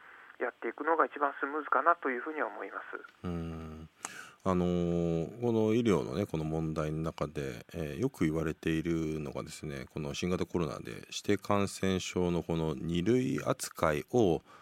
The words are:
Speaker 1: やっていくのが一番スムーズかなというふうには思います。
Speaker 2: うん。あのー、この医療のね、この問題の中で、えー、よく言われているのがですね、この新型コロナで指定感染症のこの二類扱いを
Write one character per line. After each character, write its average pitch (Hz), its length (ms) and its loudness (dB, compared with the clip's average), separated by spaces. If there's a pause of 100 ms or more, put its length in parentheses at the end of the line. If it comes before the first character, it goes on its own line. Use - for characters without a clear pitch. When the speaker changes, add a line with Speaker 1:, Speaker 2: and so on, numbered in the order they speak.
(360)
Speaker 1:
や 127 140 -4
っ - 100 -10
て 120 80 -6
い 113 40 -4
く 147 120 -10
の 160 160 8
が 143 80 8
一 - 100 -12
番 143 220 0
ス 147 60 0
ム 147 140 -4
ー 143 40 -6
ズ 139 80 -12
か 131 100 6
な 170 140 6
と 170 140 -2
い 123 80 -2
う - 20 -4
ふ 135 80 -6
う 156 60 -6
に 151 60 -6
は 117 80 0
思 107 160 -10
い 98 60 -10
ま 95 100 -8 (120)
す。 - 80 -10 (240)
Speaker 2:
う 92 40 -4
ん。 82 600 -6 (560)
あ 92 120 4
の 90 80 4
ー、 87 760 2
こ 120 120 2
の 110 200 2
医 120 100 4
療 95 200 4
の 60 140 -6
ね、 104 100 0
こ - 100 -6
の 80 60 -2
問 80 320 -2
題 78 160 0
の 78 80 -4
中 80 300 -4
で、 67 360 -8 (100)
え 78 220 -6
ー、 78 40 -6
よ 131 100 0
く - 140 -2
言 78 100 2
わ 80 80 0
れ 78 120 -2
て - 160 -4
い 80 120 0
る 80 380 -2
の 71 100 -6
が 62 140 -6
で - 60 -12
す - 160 -12
ね、 69 280 -8
こ 82 60 -6
の 71 140 -6
新 90 160 -2
型 90 160 0
コ - 120 -2
ロ 85 80 2
ナ - 140 -6
で - 100 -10
指 - 320 -10
定 104 140 2
感 101 320 2
染 95 320 0
症 87 320 0
の 85 100 2
こ 82 140 -2
の 80 180 0
二 85 300 0
類 127 420 2
扱 - 460 0
い 73 180 -2
を 95 320 4 (200)